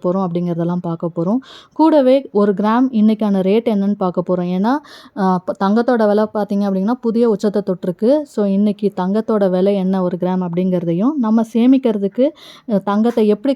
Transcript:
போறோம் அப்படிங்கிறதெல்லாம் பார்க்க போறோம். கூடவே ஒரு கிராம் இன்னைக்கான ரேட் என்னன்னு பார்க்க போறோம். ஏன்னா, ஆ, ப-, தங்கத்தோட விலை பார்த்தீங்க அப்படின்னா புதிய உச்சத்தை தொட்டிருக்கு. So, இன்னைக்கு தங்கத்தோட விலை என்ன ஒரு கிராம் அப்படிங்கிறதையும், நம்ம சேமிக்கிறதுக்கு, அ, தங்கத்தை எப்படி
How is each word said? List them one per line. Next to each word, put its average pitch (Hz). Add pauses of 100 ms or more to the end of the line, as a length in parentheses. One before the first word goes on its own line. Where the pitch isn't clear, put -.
போறோம் 185
அப்படிங்கிறதெல்லாம் 175
பார்க்க 165
போறோம். 185 (400)
கூடவே 294 (240)
ஒரு 202
கிராம் 220 (140)
இன்னைக்கான 214
ரேட் 226
என்னன்னு 202
பார்க்க 180
போறோம். 180
ஏன்னா, 214 (480)
ஆ, 185 (180)
ப-, 190
தங்கத்தோட 226
விலை 214 (100)
பார்த்தீங்க 202
அப்படின்னா 196
புதிய 233
உச்சத்தை 202
தொட்டிருக்கு. 185 (220)
So, 214 (140)
இன்னைக்கு 202 (100)
தங்கத்தோட 202
விலை 190 (120)
என்ன 190
ஒரு 175
கிராம் 185
அப்படிங்கிறதையும், 180 (100)
நம்ம 220 (100)
சேமிக்கிறதுக்கு, 240 (460)
அ, 196
தங்கத்தை 220 (120)
எப்படி 269